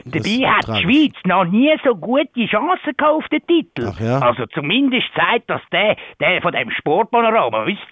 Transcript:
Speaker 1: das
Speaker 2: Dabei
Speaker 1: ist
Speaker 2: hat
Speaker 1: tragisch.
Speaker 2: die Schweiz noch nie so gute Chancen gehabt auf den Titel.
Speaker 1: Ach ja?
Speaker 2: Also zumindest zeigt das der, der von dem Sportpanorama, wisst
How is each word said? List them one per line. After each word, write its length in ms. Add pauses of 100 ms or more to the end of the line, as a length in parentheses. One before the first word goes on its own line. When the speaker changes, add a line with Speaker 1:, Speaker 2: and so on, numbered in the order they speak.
Speaker 1:
das 0
Speaker 2:
Dabei 240
Speaker 1:
ist 160
Speaker 2:
hat 200
Speaker 1:
tragisch. 200
Speaker 2:
die 240
Schweiz 60 (100)
noch 200
nie 260 (120)
so 120
gute 500
Chancen 500
gehabt 60 (140)
auf 140
den 180
Titel. 440
Speaker 1:
Ach 80
ja? 200
Speaker 2:
Also 340
zumindest 600
zeigt 340
das 120 (100)
der, 240 (240)
der 240
von 100
dem 160
Sportpanorama, 960
wisst 160 (100)